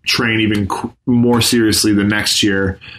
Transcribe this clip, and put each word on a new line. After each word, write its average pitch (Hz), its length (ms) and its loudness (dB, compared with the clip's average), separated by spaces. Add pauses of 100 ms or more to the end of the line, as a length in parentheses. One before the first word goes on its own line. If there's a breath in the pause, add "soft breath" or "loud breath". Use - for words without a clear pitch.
train 113 360 -2
even 104 260 0
qu-, - 240 -6 (140)
more 120 360 2
seriously 110 520 2
the 101 100 2
next 104 400 0
year. 98 360 -2 (200 loud breath)